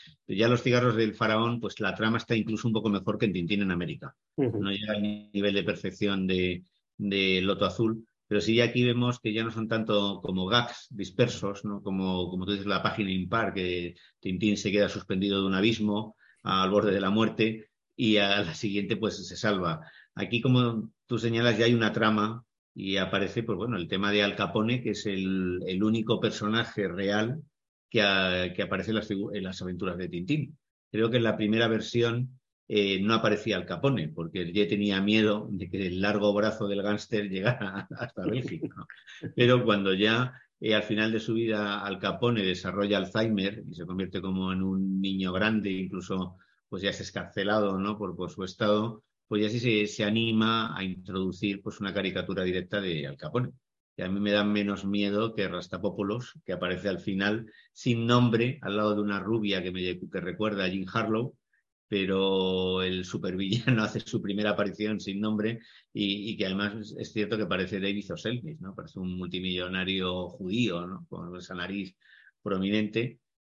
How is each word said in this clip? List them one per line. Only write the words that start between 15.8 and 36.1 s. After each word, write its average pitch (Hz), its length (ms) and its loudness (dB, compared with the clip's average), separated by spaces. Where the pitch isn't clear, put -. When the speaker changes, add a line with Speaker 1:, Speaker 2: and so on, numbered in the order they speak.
Speaker 1:
al 95 280 2
borde 104 200 4
de 98 100 2
la 95 100 2
muerte 110 580 2
y 110 220 4
a 101 240 4
la 82 140 -4
siguiente, 101 420 -2
pues, 98 300 -4
se - 100 -12
salva. 90 440 0
Aquí, 104 260 -2
como 120 500 2
tú 120 140 -2
señalas, 117 380 4
ya 113 80 6
hay 120 100 6
una 110 180 4
trama 110 500 2
y 98 240 -2
aparece, 95 460 0
pues, 113 140 -2
bueno, 110 200 -2
el 87 100 -4
tema 98 240 0
de 104 120 4
Al 101 120 2
Capone, 110 480 0
que 110 80 -2
es - 140 -4
el, 95 600 0
el 92 180 0
único 110 360 2
personaje 107 680 -2
real 101 540 -2
que 110 120 2
a-, 92 520 2
que 104 100 -2
aparece 95 280 -2
en 113 60 2
las - 120 -4
figu-, 104 260 -2
en 95 80 -4
las 92 180 -8
aventuras 90 360 -4
de 90 120 -6
Tintín. 95 480 -2
Creo 110 180 2
que 123 80 2
en 117 60 4
la 107 140 2
primera 110 300 2
versión, 117 720 0
eh, 101 340 2
no 107 120 2
aparecía 107 420 2
Al 87 100 -4
Capone, 90 440 0
porque 85 420 -6
ya 101 160 2
tenía 101 340 2
miedo 107 500 4
de 92 180 -6
que 98 180 -2
el 90 140 -2
largo 104 320 4